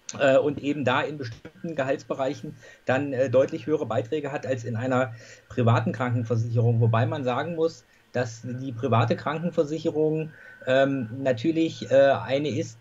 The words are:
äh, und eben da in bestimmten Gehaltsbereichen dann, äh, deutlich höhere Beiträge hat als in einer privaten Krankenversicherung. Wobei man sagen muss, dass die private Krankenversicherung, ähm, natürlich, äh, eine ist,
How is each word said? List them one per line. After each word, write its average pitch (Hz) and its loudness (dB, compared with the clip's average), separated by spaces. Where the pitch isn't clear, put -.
äh, 135 6
und 135 0
eben 143 -2
da 127 2
in 147 -4
bestimmten 139 -10
Gehaltsbereichen 139 -4
dann, 139 0
äh, 123 0
deutlich - 2
höhere 147 -2
Beiträge 139 -2
hat 139 -6
als 117 -4
in 120 -6
einer 127 0
privaten 117 2
Krankenversicherung. 117 0
Wobei 117 4
man 147 -4
sagen 139 -2
muss, 160 -2
dass 113 -4
die 127 -8
private 117 2
Krankenversicherung, 156 -2
ähm, 135 2
natürlich, 160 0
äh, 131 4
eine 135 4
ist, 160 -4